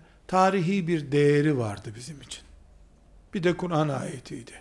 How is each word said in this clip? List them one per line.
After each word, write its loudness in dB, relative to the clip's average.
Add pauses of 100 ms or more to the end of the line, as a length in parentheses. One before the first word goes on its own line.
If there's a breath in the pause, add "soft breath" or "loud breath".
(280 soft breath)
tarihi 2
bir -2
değeri 4
vardı -6
bizim -16
için. -18 (920)
Bir -4
de 2
Kur'an 0
ayetiydi. -8